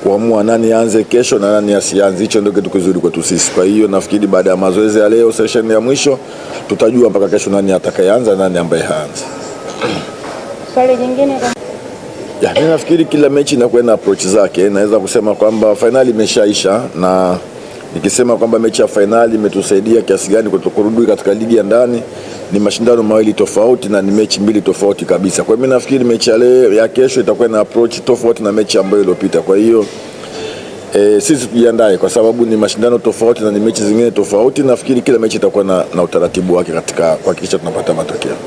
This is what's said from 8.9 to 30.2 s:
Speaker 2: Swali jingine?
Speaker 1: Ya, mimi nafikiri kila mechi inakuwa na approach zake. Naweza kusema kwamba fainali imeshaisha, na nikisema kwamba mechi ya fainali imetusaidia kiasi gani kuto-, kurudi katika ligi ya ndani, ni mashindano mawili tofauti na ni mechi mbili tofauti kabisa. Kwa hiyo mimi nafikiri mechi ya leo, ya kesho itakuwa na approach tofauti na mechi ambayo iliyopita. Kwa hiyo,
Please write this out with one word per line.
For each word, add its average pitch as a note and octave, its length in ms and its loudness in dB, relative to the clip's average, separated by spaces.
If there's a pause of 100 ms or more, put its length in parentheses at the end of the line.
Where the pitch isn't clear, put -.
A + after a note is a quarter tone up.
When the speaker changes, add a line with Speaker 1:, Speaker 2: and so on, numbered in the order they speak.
Speaker 2:
Swali B3+ 220 2
jingine? B3+ 380 -2 (1080)
Speaker 1:
Ya, - 120 -2
mimi - 140 2
nafikiri D#3+ 380 2
kila D3 240 2
mechi C#3+ 260 0
inakuwa A#2+ 280 2
na A#2 100 4
approach G2 340 -2
zake. F#2+ 420 2
Naweza G#2 300 2
kusema G#2 360 0
kwamba G#2+ 400 2
fainali B2 360 2
imeshaisha, G#2 720 0 (140)
na F#2 420 0 (580)
nikisema A#2 420 0
kwamba A2+ 220 0
mechi A2+ 220 0
ya G#2+ 60 4
fainali A2 480 2
imetusaidia G#2 680 2
kiasi F#2+ 300 -2
gani A#2 180 2
kuto-, F#2 200 -2
kurudi A2+ 380 0
katika G2+ 260 0
ligi A2+ 240 0
ya G#2 60 2
ndani, A#2+ 380 2 (500)
ni G2 80 0
mashindano A2+ 440 2
mawili G#2+ 300 2
tofauti A2+ 560 0
na G2+ 120 0
ni G2 100 0
mechi G#2 280 0
mbili G#2 220 0
tofauti G2 440 -2
kabisa. F#2 380 -2
Kwa A2+ 120 2
hiyo - 20 -6 (100)
mimi C3 60 2
nafikiri B2+ 320 0
mechi A#2 240 0
ya A2 80 4
leo, B2 360 4
ya A2 140 4
kesho C3 340 2
itakuwa G#2+ 260 0
na A2 120 0
approach A2+ 460 0
tofauti A#2 380 0
na G2+ 80 0
mechi G#2+ 260 0
ambayo G2+ 260 2
iliyopita. F2+ 380 0
Kwa F#2 160 2
hiyo, A2 280 4 (1080)